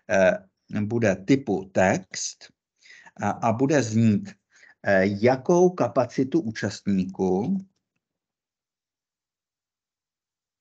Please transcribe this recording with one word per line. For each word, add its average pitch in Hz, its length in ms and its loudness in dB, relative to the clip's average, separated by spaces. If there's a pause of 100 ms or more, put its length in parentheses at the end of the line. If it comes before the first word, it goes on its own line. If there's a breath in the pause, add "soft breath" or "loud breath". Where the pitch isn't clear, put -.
(100)
eh, 95 280 4 (420)
bude 104 360 0
typu 135 560 -2
text - 800 -2 (720 loud breath)
a, 104 80 0
a 117 220 0
bude 135 300 2
znít, 110 520 0 (480 soft breath)
eh, 98 240 2
jakou 131 640 2
kapacitu 123 720 -2
účastníků, 98 1160 -4 (3000)